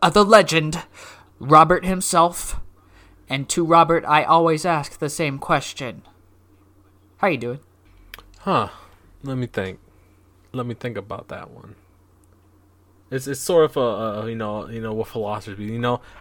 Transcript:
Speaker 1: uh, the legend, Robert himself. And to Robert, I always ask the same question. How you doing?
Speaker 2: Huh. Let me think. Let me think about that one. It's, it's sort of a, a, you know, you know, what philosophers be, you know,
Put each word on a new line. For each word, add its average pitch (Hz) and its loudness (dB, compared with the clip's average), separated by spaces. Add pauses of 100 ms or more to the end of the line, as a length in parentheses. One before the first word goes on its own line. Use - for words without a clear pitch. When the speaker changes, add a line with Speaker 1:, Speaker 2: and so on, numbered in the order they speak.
Speaker 1:
uh, 180 6
the 202 6
legend, 165 4 (560)
Robert 160 6
himself. 180 0 (680)
And 135 -4
to 175 -2
Robert, 165 4
I 151 4
always 165 4
ask 156 -4
the 147 -4
same 143 -4
question. 139 -4 (1120)
How 208 0
you 151 0
doing? 120 -8 (800)
Speaker 2:
Huh. 131 0 (560)
Let 135 -6
me 123 -4
think. 95 -8 (720)
Let 127 -6
me 120 -8
think 117 -10
about 98 -12
that - -14
one. - -20 (1300)
It's, 131 -8
it's 139 -8
sort 170 4
of - -10
a, - 2
a, 110 -2
you 113 -8
know, 104 -8
you 113 -12
know, 110 -6
what 110 -4
philosophers 104 -6
be, 104 -10
you 113 -8
know, 120 -2 (200)